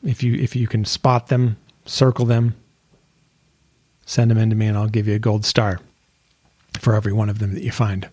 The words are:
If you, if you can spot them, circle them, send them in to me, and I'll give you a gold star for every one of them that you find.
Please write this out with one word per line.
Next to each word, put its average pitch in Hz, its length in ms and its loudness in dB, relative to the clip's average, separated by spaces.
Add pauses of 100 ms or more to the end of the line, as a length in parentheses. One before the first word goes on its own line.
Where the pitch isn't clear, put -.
If 143 200 -4
you, 120 140 0
if - 200 -4
you 120 100 0
can 107 200 -2
spot 123 400 0
them, 123 320 0 (260)
circle 127 400 2
them, 117 300 2 (1500)
send 117 240 2
them 113 80 2
in 110 100 2
to 110 80 2
me, 107 100 0
and 104 120 0
I'll 107 100 0
give 107 180 -2
you 107 80 0
a 107 40 0
gold 107 260 0
star 101 340 0 (1000)
for 113 160 2
every 104 180 0
one 107 160 0
of 104 100 -4
them 101 140 -2
that 95 100 -8
you 120 100 -4
find. 98 400 -2